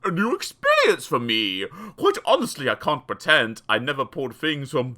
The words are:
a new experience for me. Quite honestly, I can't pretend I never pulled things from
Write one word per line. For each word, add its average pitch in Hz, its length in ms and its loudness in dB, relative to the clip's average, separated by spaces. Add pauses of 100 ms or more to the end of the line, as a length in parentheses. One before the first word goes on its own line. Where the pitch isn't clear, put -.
a 196 80 0
new 208 240 0
experience 523 680 2
for 139 140 -2
me. 110 460 0 (320)
Quite 392 280 2
honestly, 226 440 0
I 107 60 2
can't 147 320 -4
pretend 113 600 0
I 110 120 2
never 135 260 -2
pulled 127 300 -8
things 147 360 -4
from 127 260 -2